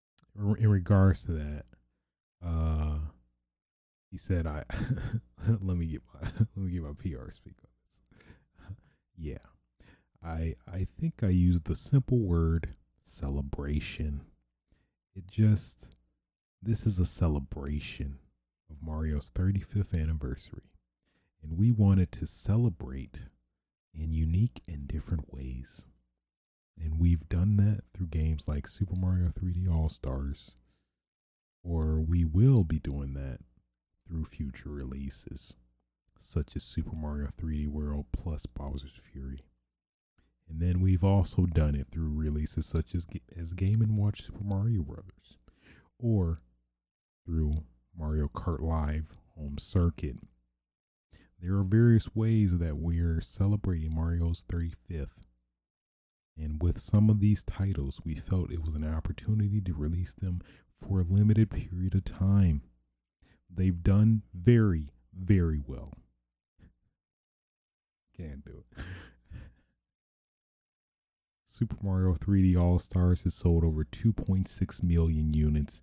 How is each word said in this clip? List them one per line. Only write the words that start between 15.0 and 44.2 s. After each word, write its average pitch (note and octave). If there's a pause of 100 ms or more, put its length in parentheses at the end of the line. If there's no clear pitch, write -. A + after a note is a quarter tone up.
It F#2
just, - (680)
this G#2+
is F#2+
a F2
celebration C#2+ (500)
of D2
Mario's D#2
thirty-fifth G2
anniversary, - (720)
and D#2
we A2
wanted G2
to -
celebrate F2 (720)
in D#2+
unique E2
and C#2+
different D2+
ways. B1+ (920)
And D#2+
we've F2
done G2
that G2+ (120)
through F2+
games D#2
like D2
Super F2+
Mario F2+
three F2+
D F2+
All-Stars, C#2+ (1080)
or D#2
we E2+
will G2+
be D#2
doing C#2
that C2+ (680)
through D#2+
future -
releases, C2+ (640)
such -
as -
Super -
Mario D2
three D#2
D D2
World D2
plus -
Bowser's C#2 (120)
Fury. C2+ (1080)
And D#2+
then F2+
we've F#2
also G2
done D#2
it C2+
through D#2
releases D2+
such -
as, E2 (320)
as E2
Game G2
and G#2+
Watch G#2